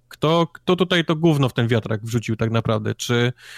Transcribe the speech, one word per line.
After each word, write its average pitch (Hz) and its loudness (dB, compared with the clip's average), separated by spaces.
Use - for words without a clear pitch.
Kto, 165 0
kto - 0
tutaj 175 0
to 165 0
gówno 151 2
w - -8
ten 117 0
wiatrak 110 -2
wrzucił 113 -2
tak 113 -2
naprawdę? 110 -2
Czy, 123 0